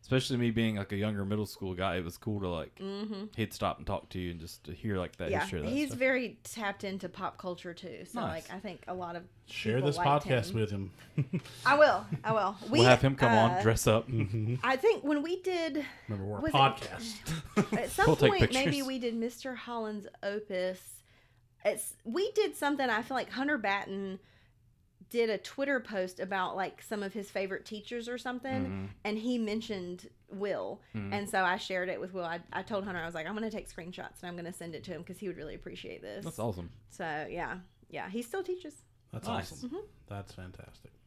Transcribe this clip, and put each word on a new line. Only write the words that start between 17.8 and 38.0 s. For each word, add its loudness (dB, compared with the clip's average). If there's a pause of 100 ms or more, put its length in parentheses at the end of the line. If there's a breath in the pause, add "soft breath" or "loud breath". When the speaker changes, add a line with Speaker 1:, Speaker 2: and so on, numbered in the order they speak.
Speaker 2:
some 4
Speaker 1:
We'll 8
take 8
Speaker 2:
point, 6
maybe 4
Speaker 1:
pictures. 0
Speaker 2:
we -2
did -2
Mister -4
Holland's -6 (160)
Opus. -4 (640 soft breath)
It's, -6 (120)
we -2
did 2
something, 0
I 0
feel -4
like -2
Hunter 0
Batten -2 (920 soft breath)
did 2
a 0
Twitter 0
post -4
about, -2
like, -4
some -4
of -4
his -8
favorite -4
teachers -8
or -6
something, -4
Speaker 1:
Mm-hmm. -6 (180)
Speaker 2:
and -2
he 0
mentioned -4 (240)
Will. -2 (140 soft breath)
Speaker 1:
Mm-hmm. -4
Speaker 2:
And -2
so 2
I 4
shared -2
it -4
with -8
Will. -4
I, -4 (140)
I -2
told -4
Hunter, -4
I -4
was -8
like, -6
"I'm -6
gonna -2
take -8
screenshots -12
and -10
I'm -10
gonna -8
send -10
it -10
to -10
him -8
'cause -12
he -8
would -6
really -10
appreciate -12
this." -10
Speaker 1:
That's -10
awesome. -4 (220)
Speaker 2:
So, -6
yeah. -6 (320)
Yeah, -8